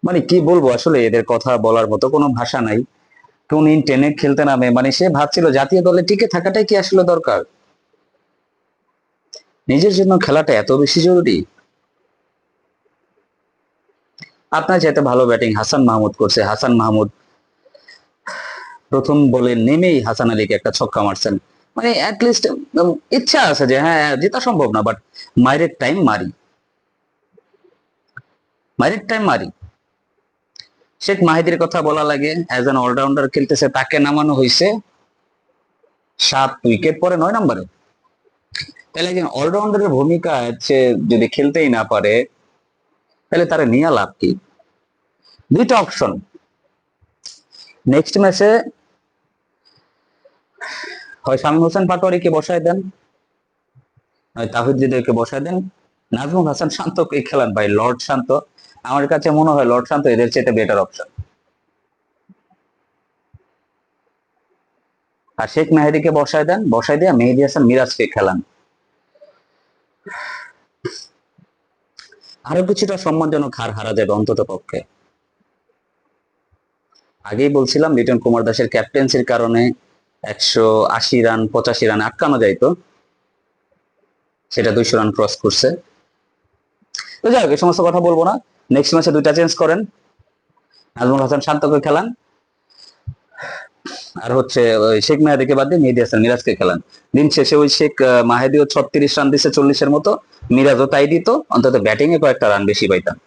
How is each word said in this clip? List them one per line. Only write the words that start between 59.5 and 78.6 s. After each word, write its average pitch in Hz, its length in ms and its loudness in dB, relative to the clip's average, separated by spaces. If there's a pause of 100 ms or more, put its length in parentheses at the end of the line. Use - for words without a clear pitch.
হয়, 143 140 2
লর্ড 120 220 0
শান্ত 143 200 -2
এদের 117 240 2
চাইতে 127 200 -2
বেটার 110 280 0
অপশন। - 260 -6 (4000)
আর 110 100 -6
শেখ 160 260 0
মেহেদিকে 151 380 2
বসায় 151 340 0
দেন, 185 240 -2
বসায় 117 280 0
দিয়ে 175 140 2
মেহেদী 123 300 2
হাসান 143 220 0
মিরাজকে 123 440 0
খেলান। 95 340 -2 (4000)
আরো 170 220 -2
কিছুটা 196 320 -2
সম্মানজনক 156 580 -4
হার 113 160 -8
হারা 107 220 -8
যাবে 104 180 -2
অন্তত 107 300 -2
পক্ষে। - 400 -8 (2500)
আগেই 113 260 2
বলছিলাম, 143 460 2
লিটন 120 240 2
কুমার 117 240 2
দাসের 113 260 -2